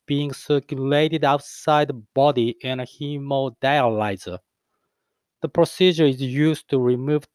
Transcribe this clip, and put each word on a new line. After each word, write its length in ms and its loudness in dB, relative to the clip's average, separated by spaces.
being 280 -2
circulated 920 -2
outside 600 0
the 80 -8
body 480 2
in 180 -6
a 60 -8
hemodialyzer. 1500 -2
The 80 -4
procedure 560 2
is 160 2
used 480 0
to 100 2
remove 560 0